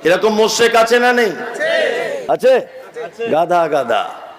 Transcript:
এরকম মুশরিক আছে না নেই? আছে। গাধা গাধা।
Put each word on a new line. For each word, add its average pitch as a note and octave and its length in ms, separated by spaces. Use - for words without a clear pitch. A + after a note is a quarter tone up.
এরকম F#3 300
মুশরিক A3+ 420
আছে A3+ 220
না B3 140
নেই? A#3 200
আছে। F3+ 380
গাধা E3 360
গাধা। A#2 420